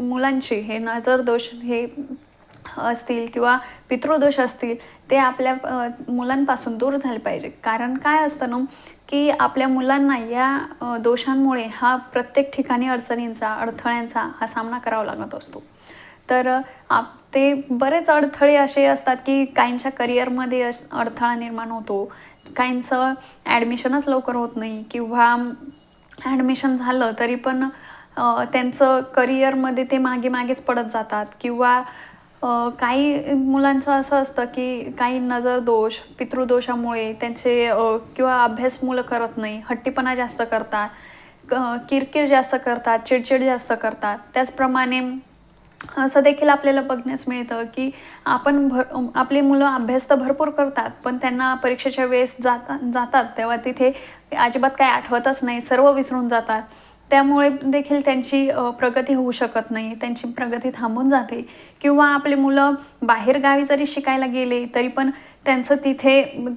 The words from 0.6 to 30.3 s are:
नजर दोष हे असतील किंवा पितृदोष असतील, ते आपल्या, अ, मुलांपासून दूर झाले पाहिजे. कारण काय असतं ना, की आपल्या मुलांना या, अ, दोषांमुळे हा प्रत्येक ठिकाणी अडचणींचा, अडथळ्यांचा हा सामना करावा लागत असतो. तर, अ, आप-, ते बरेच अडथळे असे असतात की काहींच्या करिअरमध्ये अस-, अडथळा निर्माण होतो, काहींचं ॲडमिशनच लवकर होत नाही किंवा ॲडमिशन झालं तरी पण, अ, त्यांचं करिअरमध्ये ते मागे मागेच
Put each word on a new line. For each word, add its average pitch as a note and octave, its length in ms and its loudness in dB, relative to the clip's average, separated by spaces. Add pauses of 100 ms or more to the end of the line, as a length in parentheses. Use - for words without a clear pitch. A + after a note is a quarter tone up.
नजर A#3 420 0
दोष A#3+ 320 0
हे A#3+ 340 -4 (920)
असतील A#3 560 -4
किंवा B3 240 4 (300)
पितृदोष C#4 520 2
असतील, A#3+ 360 -4 (340)
ते C4 60 4
आपल्या, C4 380 2 (100)
अ, B3 240 -4 (220)
मुलांपासून B3 680 -2
दूर C#4 180 0
झाले C4 220 -4
पाहिजे. - 300 -6
कारण A#3+ 480 -4
काय D4+ 280 2
असतं C#4+ 260 -4
ना, B3 80 -4 (500)
की C#4+ 220 2
आपल्या C4+ 380 0
मुलांना C4 500 2
या, B3 400 0 (220)
अ, A#3+ 160 -6
दोषांमुळे B3 760 2
हा B3 220 2
प्रत्येक B3+ 600 -2
ठिकाणी B3+ 320 0
अडचणींचा, A#3 680 -4
अडथळ्यांचा A#3 760 -4 (100)
हा A3+ 60 -2
सामना A3+ 320 -6
करावा A3+ 260 -2
लागत - 300 -8
असतो. - 280 -16 (680)
तर, B3+ 180 2
अ, B3+ 120 2 (300)
आप-, - 440 -4
ते C#4 360 2
बरेच D4 400 0
अडथळे D4 460 4
असे C#4 280 4
असतात C#4 320 2
की C4+ 280 0
काहींच्या B3 480 -2
करिअरमध्ये B3 680 -2
अस-, A#3+ 340 -6
अडथळा A#3 380 -2
निर्माण A#3 360 -8
होतो, G#3+ 420 -6 (440)
काहींचं B3+ 560 0 (340)
ॲडमिशनच B3 600 0
लवकर B3+ 260 -2
होत A#3+ 220 -2
नाही A3 340 -8
किंवा A#3+ 600 0 (720)
ॲडमिशन C4 520 0
झालं B3 340 0 (100)
तरी A#3+ 140 0
पण, C4 300 -2 (520)
अ, A#3+ 360 2
त्यांचं C4 480 2
करिअरमध्ये C4 880 0
ते C4+ 80 2
मागे B3+ 300 0
मागेच B3 340 -4